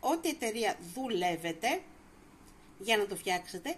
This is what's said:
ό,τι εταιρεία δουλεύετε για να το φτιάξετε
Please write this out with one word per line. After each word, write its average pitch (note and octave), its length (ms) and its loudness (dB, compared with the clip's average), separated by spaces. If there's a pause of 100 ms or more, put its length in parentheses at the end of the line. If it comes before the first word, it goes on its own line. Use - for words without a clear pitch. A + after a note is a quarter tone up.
ό,τι E4 280 2
εταιρεία A3+ 500 0 (160)
δουλεύετε F3+ 880 0 (960)
για G#3+ 180 2
να G#3 100 4
το G3 100 -6
φτιάξετε F#3 600 -2